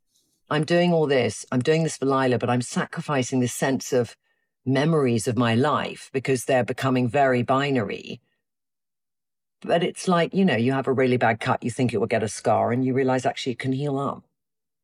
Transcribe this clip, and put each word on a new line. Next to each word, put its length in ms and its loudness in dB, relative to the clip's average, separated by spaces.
"I'm 140 0
doing 280 4
all 140 4
this, 440 0
I'm 120 0
doing 220 2
this 120 -4
for 100 -4
Lila, 320 2
but 120 -2
I'm 120 0
sacrificing 800 -4
this 140 -2
sense 380 -2
of 240 0
memories 600 2
of 100 -2
my 180 2
life 580 0
because 320 -2
they're 200 2
becoming 440 0
very 340 2
binary." 800 -2
But 200 0
it's 240 -6
like, 280 2
you 100 2
know, 120 4
you 160 2
have 140 -2
a 60 0
really 240 2
bad 240 0
cut, 220 -2
you 80 -4
think 240 -2
it 40 0
will 80 0
get 160 0
a 60 -2
scar, 420 0
and 140 0
you 80 0
realize 320 0
actually 280 -4
it 60 -8
can 140 -4
heal 260 -4
up. 240 -6